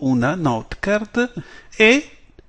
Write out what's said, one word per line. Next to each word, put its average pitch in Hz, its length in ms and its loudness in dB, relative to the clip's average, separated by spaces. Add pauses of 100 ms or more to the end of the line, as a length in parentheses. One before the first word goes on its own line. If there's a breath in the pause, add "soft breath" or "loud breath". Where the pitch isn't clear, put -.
una 131 340 0
note 131 440 -4
card 214 540 -4 (420 loud breath)
e 247 440 2 (300)